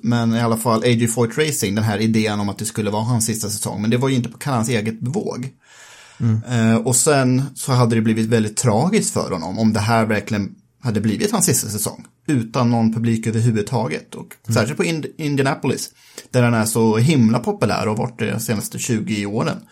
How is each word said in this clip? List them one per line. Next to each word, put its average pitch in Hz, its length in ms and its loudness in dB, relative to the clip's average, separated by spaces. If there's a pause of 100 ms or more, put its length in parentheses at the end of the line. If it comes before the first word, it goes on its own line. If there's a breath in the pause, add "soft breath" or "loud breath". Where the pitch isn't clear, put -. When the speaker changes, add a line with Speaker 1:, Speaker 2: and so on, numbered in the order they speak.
Speaker 1:
men 117 320 2
i 113 60 2
alla 117 160 2
fall 113 260 0
A 123 40 2
J 120 220 4
Foyt 117 300 0
Racing, 147 380 0
den 110 80 0
här 107 140 0
idén 110 420 2
om 101 80 -2
att 98 100 -6
det 107 60 -6
skulle 107 260 -4
vara 104 120 -2
hans 117 240 0
sista 107 240 -4
säsong. - 320 -6
Men 110 80 0
det 123 60 2
var 131 120 0
ju 135 60 0
inte 117 140 0
på - 100 -16
Kanaans 120 300 -2
eget 110 320 -2
bevåg. 131 480 -4 (720 loud breath)
Speaker 2:
Mm. 113 200 2 (100)
Speaker 1:
Eh, 113 260 4
och 117 200 0
sen 135 460 4 (120)
så - 180 -4
hade 120 220 4
det 113 80 2
blivit 110 240 2
väldigt 110 300 0
tragiskt 147 560 2
för - 180 -2
honom 90 280 -4
om 110 140 4
det 101 80 0
här 113 260 2
verkligen 104 480 -2 (260)
hade 110 200 -2
blivit 110 320 0
hans 202 140 0
sista 123 220 0
säsong. - 360 -8 (220)
Utan 120 440 0
någon 113 240 2
publik 113 320 0
överhuvudtaget. 110 880 -2
Och - 120 -16 (220)
Speaker 2:
Mm. 110 60 0
Speaker 1:
särskilt 120 220 0
på 190 80 0
Ind-, 160 220 -2 (120)
Indianapolis, 143 720 -2 (400 loud breath)
där 127 120 4
han 120 120 4
är 113 100 2
så 110 320 2
himla 120 420 4
populär 107 500 -2
och 107 80 -2
varit - 220 -6
det 110 120 -2
de 113 100 -4
senaste 110 380 -4
tjugo 104 480 -2
åren. 120 300 -2 (160 loud breath)